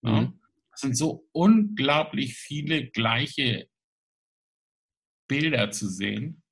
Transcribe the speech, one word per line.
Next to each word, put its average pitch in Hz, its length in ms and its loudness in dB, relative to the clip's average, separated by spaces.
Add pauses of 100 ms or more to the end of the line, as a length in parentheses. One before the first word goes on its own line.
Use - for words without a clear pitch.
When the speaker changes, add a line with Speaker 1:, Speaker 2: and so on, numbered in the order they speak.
Speaker 1:
ne? 117 100 -2 (100)
Speaker 2:
Mhm. - 180 -4 (340)
Speaker 1:
Es - 80 -14
sind 127 160 -2
so - 360 -2
unglaublich 151 1000 4
viele 147 540 -4
gleiche 117 760 -2 (1600)
Bilder 139 440 0
zu 101 180 -6
sehen 104 640 -6